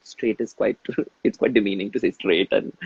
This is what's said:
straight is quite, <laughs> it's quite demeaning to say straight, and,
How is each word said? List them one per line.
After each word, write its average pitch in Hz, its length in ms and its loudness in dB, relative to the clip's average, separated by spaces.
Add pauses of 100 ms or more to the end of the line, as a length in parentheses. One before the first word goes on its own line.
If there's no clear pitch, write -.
straight - 360 -4
is 113 140 -6
quite, 104 240 -2 (220)
<laughs> - 240 -6
it's - 140 0
quite 117 160 0
demeaning 101 380 0
to 127 80 -2
say 87 120 0
straight, 92 420 0
and, - 180 0 (140)